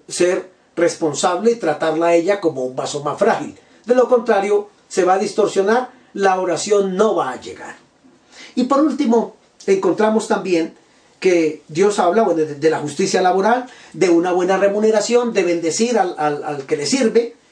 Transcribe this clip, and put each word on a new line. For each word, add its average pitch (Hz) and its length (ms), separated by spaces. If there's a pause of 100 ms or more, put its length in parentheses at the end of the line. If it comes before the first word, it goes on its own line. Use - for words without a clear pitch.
ser - 420 (260)
responsable 175 760
y 226 40
tratarla 160 500
a 170 80
ella 185 260
como 131 240
un 127 120
vaso 139 260
más 143 160
frágil. 165 400 (260)
De 240 100
lo 240 140
contrario, 208 600 (180)
se 185 160
va 185 100
a 202 40
distorsionar, 214 720 (240)
la 190 260
oración 185 560
no 202 180
va 143 180
a - 80
llegar. - 360 (760)
Y 247 100
por 277 160
último, 240 560 (300)
encontramos 214 600
también 180 460 (460)
que 165 480
Dios 196 300
habla, 185 240
bueno, 165 180
de, 147 140
de 151 160
la 147 100
justicia 180 400
laboral, 202 460 (260)
de 175 160
una 170 240
buena 185 240
remuneración, 214 800
de 190 100
bendecir 175 540
al, 180 180
al, 147 260
al 143 220
que 147 140
le 143 80
sirve, 233 500 (160)